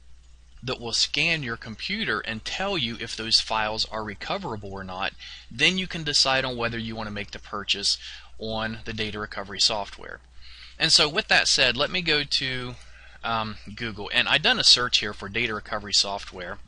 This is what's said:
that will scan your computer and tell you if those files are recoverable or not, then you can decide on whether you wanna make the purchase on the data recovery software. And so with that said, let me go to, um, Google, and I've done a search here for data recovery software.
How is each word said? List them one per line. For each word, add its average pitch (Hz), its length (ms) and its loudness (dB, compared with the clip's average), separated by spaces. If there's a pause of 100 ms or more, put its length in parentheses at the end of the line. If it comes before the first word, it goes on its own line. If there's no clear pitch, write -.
(600)
that 123 200 -4
will 117 100 -4
scan 160 500 2
your 117 140 -4
computer 120 640 -2
and 110 240 -4
tell 196 340 -2
you 117 220 0
if 113 160 -6
those 113 240 4
files 110 460 2
are 110 180 -4
recoverable 107 720 -6
or 95 100 -8
not, 92 300 -2 (360)
then 156 280 4
you 185 100 -2
can 165 160 -6
decide 135 400 4
on 127 140 -2
whether 117 200 0
you 113 200 -4
wanna 107 140 -4
make 101 200 -6
the 107 80 -10
purchase - 580 0 (420)
on 110 440 -2
the 113 80 -4
data 107 280 -2
recovery 101 420 -6
software. - 580 -2 (580)
And 160 140 4
so 156 160 8
with 175 220 0
that 160 180 8
said, 123 300 6
let 143 120 2
me 180 120 0
go 151 240 4
to, 127 500 -2 (480)
um, 110 340 0 (160)
Google, 107 400 -6
and 117 140 4
I've 135 140 6
done 220 180 4
a - 60 0
search 123 320 6
here 104 160 0
for 101 160 -8
data 113 260 0
recovery 104 380 -4
software. 98 640 -2 (100)